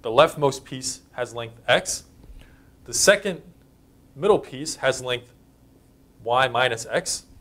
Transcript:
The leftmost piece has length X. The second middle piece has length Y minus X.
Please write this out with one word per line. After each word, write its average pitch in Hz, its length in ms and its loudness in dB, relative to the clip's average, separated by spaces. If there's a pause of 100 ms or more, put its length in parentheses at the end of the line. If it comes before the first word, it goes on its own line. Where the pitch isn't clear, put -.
The 117 80 -6
leftmost 139 560 4
piece - 360 -10 (120)
has 120 200 -8
length 117 320 -10
X. - 380 0 (800)
The 120 100 -16
second 196 480 2 (720)
middle 175 260 2
piece - 360 -10
has 131 260 -2
length 123 320 -6 (920)
Y 127 240 2
minus 117 400 0
X. - 340 -4 (180)